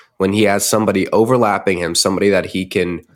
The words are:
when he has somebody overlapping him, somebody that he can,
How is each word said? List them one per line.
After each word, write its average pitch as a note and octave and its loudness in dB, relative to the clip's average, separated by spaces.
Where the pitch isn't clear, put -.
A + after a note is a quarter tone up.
when F#2+ 0
he G#2+ 2
has G2+ 0
somebody G2+ 0
overlapping G#2 0
him, E2+ -4
somebody G2 0
that F#2 0
he F#2 -6
can, F2 -4